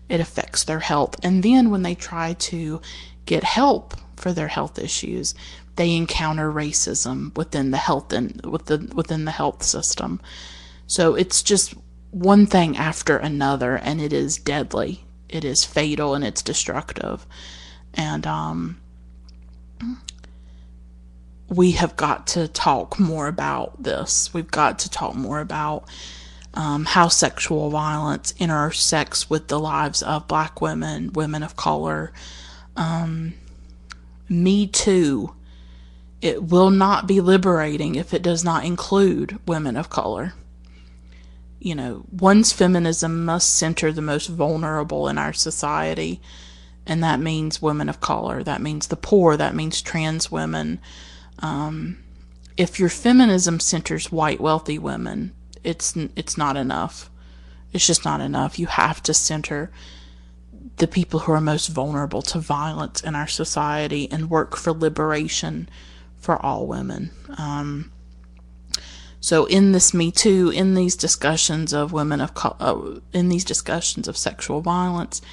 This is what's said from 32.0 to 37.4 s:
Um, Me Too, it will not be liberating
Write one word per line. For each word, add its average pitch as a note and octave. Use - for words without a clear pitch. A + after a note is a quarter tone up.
Um, E3
Me F#3+
Too, D3+
it -
will F3+
not F#3+
be G3
liberating E3